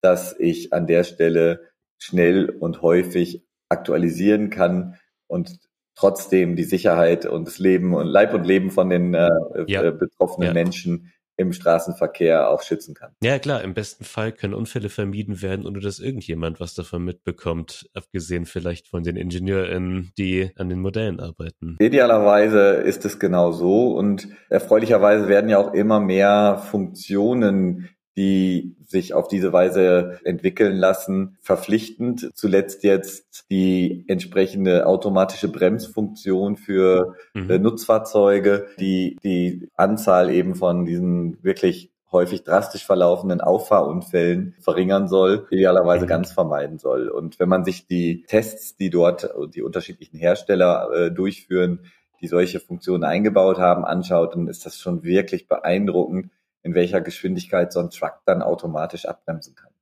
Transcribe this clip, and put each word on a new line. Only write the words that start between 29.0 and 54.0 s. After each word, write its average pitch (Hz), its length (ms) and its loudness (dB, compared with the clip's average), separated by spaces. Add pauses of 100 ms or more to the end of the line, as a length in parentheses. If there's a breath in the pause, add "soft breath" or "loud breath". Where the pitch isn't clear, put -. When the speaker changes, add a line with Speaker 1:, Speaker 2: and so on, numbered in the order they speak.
Speaker 1:
auf - 140 0
diese 92 260 -2
Weise 90 680 4
entwickeln 95 520 0
lassen, 95 640 0
verpflichtend. 113 920 -4
Zuletzt 98 500 -2
jetzt - 680 -2
die 92 560 0
entsprechende 95 800 0
automatische 95 600 0
Bremsfunktion 101 1120 -2
für, 92 560 2 (180 loud breath)
Speaker 2:
Mhm. 92 180 -6
Speaker 1:
äh, 92 80 4
Nutzfahrzeuge, 101 1080 2 (120)
die 92 460 -2
die 90 420 -2 (100)
Anzahl 95 540 2
eben 90 240 0
von 90 300 0
diesen 87 580 -2
wirklich 92 480 -2 (200)
häufig 90 340 0
drastisch 95 400 -2
verlaufenden 90 560 0
Auffahrunfällen 87 1200 0
verringern 92 480 0
soll, 95 420 2
idealerweise 90 540 4
Speaker 2:
Mhm. 87 60 -6
Speaker 1:
ganz 85 220 -2
vermeiden 76 460 -4
soll. 64 300 -4
Und 80 320 -10
wenn 90 80 0
man 92 160 2
sich 90 220 -6
die 85 380 -4
Tests, - 520 -4
die 95 140 -4
dort 87 400 2 (240)
die - 80 -10
unterschiedlichen 85 560 -12
Hersteller, 87 760 0
äh, 85 160 2
durchführen, 90 680 -2 (420 soft breath)
die 85 80 -12
solche 90 320 0
Funktionen 90 440 -4
eingebaut 95 540 2
haben, 87 280 2
anschaut, 87 480 -2